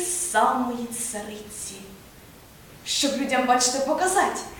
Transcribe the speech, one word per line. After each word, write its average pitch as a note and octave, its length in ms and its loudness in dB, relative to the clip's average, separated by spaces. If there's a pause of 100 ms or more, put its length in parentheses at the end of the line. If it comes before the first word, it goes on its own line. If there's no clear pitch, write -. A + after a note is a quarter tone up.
(320)
самої A#3+ 560 2 (240)
цариці. G#3 640 -10 (1080)
Щоб - 320 0
людям, C4 300 2
бачите, B3+ 320 4
показать F4 600 2 (200)